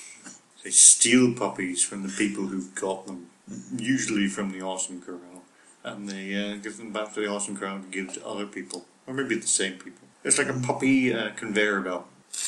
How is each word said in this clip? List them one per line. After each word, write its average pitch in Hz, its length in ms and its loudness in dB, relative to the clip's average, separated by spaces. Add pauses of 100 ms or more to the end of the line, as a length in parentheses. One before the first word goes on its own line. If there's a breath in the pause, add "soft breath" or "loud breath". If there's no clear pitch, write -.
(640 loud breath)
They 98 80 -10
steal 123 640 8
puppies 92 480 -2
from 101 220 -6
the 98 60 -4
people 101 360 -2
who've 92 280 -6
got 95 320 -4
them, 87 240 -14 (460)
usually 110 520 0
from 98 240 -4
the 92 100 -10
Awesome 92 400 -6
Corral, 90 400 -14 (400 soft breath)
and 104 260 -10
they, 98 260 -6
uh, 104 220 -4
give 104 200 -10
them 113 160 -12
back 107 220 -6
to 107 60 -4
the 104 60 0
Awesome 101 300 -4
Corral 98 240 -6
to 92 80 -14
give 92 260 -6
to - 120 -10
other 104 200 -6
people, - 380 -10 (220)
or 131 80 -8
maybe 127 200 0
the 113 140 -4
same 95 240 0
people. - 340 -18 (160)
It's - 160 2
like 135 120 2
a - 100 0
puppy, 127 520 4
uh, 110 180 -2
conveyor 104 500 2
belt. 90 260 -4 (420 loud breath)